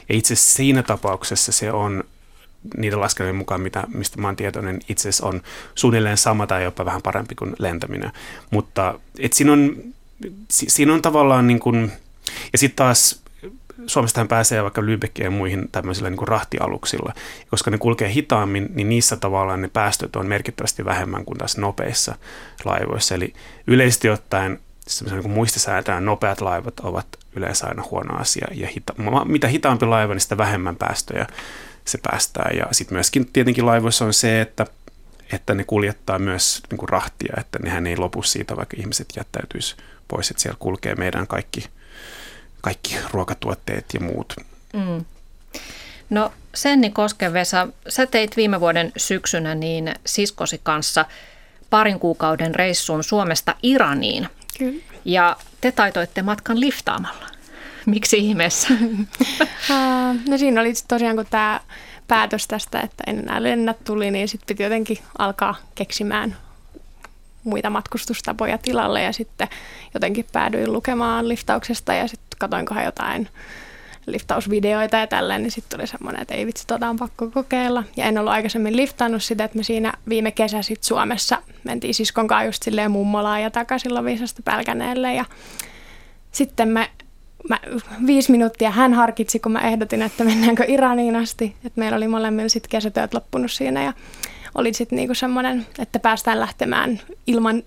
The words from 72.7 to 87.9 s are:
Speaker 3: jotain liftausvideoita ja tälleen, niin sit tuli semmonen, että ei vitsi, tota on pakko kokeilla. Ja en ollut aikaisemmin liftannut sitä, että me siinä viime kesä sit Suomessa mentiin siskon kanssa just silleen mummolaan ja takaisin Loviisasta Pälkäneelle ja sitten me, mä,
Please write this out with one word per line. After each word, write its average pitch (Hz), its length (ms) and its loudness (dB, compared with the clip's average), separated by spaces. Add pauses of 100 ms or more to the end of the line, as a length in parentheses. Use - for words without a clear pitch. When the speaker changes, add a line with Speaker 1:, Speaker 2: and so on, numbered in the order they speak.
Speaker 3:
jotain - 420 -4 (800)
liftausvideoita 208 920 0
ja 220 100 0
tälleen, 196 360 -2
niin 233 80 -4
sit - 180 -10
tuli - 180 -8
semmonen, - 340 -10
että - 140 -10
ei 208 100 -4
vitsi, - 220 -8
tota 233 220 -2
on 226 80 -4
pakko 233 300 -6
kokeilla. 247 560 -2 (140)
Ja - 80 -2
en 220 120 2
ollut 214 160 0
aikaisemmin 220 440 0
liftannut 240 460 0
sitä, 214 200 -2
että 220 140 -4
me 220 60 -2
siinä 220 300 -2 (160)
viime 220 220 0
kesä 214 300 0
sit 220 220 -6
Suomessa 226 580 0 (220)
mentiin 240 300 -4
siskon 220 340 0
kanssa 220 180 4
just 220 180 -6
silleen 214 280 0
mummolaan 208 500 2
ja 220 100 -2
takaisin 247 440 -2
Loviisasta 240 500 -4
Pälkäneelle 240 680 -2
ja 247 120 -2 (1080)
sitten 233 360 0
me, 226 240 2 (580)
mä, 226 100 2 (460)